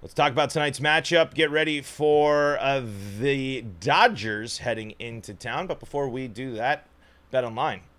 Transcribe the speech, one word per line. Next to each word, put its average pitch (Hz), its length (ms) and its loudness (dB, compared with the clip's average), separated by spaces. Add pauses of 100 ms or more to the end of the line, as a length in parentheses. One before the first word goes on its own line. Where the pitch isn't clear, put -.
Let's - 120 -16
talk 143 200 2
about 139 160 2
tonight's 147 320 -2
matchup. 160 520 4
Get 151 160 2
ready 156 300 0
for, 147 800 2
uh, 135 240 0 (340)
the 131 460 0 (160)
Dodgers 117 800 2
heading 110 420 -4
into 117 340 -12
town. 127 340 -6
But 151 120 -6
before 143 300 -4
we 131 180 -6
do 123 280 -10
that, 131 300 -2 (460)
bet 127 140 0
online 117 340 -4 (200)